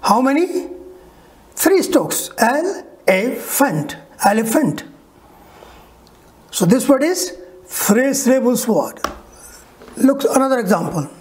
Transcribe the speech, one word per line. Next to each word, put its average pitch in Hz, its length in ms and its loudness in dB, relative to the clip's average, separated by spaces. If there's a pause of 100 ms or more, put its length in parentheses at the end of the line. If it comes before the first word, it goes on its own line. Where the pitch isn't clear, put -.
How 214 180 2
many? 285 480 0 (840)
Three 370 280 2
strokes. - 560 -2
Elephant. 233 1600 -2 (280)
Elephant. 226 600 0 (1700)
So - 140 -2
this 220 240 4
word 269 140 6
is 359 340 -2 (300)
three 254 480 0
syllables 247 520 2
word. 190 340 -2 (960)
Look, 269 280 2
another 262 340 2
example. 175 500 -2 (120)